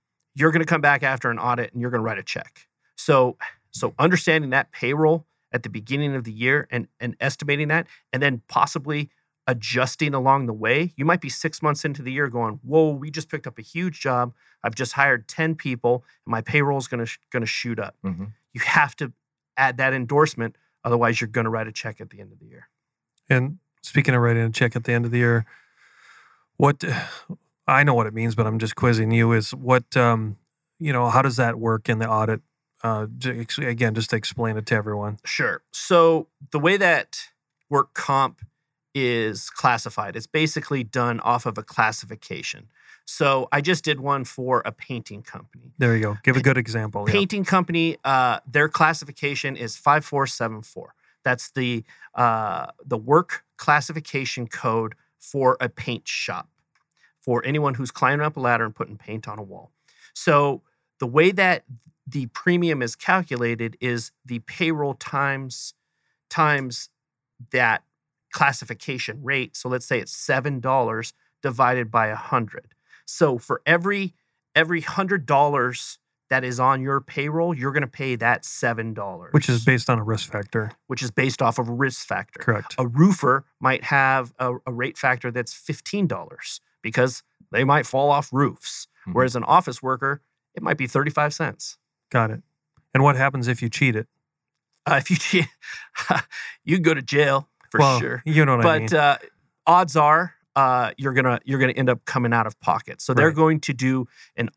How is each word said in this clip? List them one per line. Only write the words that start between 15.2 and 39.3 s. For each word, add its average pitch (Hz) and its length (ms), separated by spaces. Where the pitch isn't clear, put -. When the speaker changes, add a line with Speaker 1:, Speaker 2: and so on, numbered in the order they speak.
Speaker 1:
ten 160 260
people, 123 500
and - 40
my 113 100
payroll's 139 480
gonna 117 180
sh-, - 120
gonna 117 140
shoot 113 320
up." 98 260
Speaker 2:
Mm-hmm. 95 220
Speaker 1:
You 123 80
have 147 360
to 131 160
add 131 200
that 131 160
endorsement, 131 640
otherwise 120 360
you're 117 80
gonna 113 220
write 110 160
a 107 60
check - 280
at 95 100
the 101 100
end 101 120
of 101 60
the - 80
year. - 220
Speaker 3:
And 135 300
speaking 139 320
of 120 60
writing 117 220
a 113 80
check 117 260
at 117 80
the 123 80
end 120 120
of 117 60
the 120 80
year, 120 280
what, 143 280
I 135 180
know 143 100
what 113 120
it 107 80
means, 113 200
but 110 120
I'm 110 120
just 110 180
quizzing 113 340
you, 113 220
is 110 220
what, 127 420
um, 110 400
you 151 140
know, 120 160
how 123 140
does 127 140
that 117 220
work 113 300
in 110 100
the 113 100
audit? 110 320
Uh, 110 240
j-, 123 220
ex-, - 180
again, 120 360
just 110 160
to 117 60
explain 110 400
it 107 100
to - 80
everyone. 104 500
Speaker 1:
Sure. - 380
So 165 560
the 151 80
way 175 200
that 170 400
work 139 240
comp 135 480
is 117 560